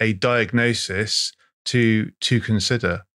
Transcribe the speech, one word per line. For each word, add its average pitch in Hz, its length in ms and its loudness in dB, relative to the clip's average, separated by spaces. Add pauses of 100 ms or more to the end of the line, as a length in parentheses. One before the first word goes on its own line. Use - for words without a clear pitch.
a 110 120 2
diagnosis 113 1160 0 (340)
to, 113 460 2 (100)
to 120 200 2
consider. 98 600 0 (100)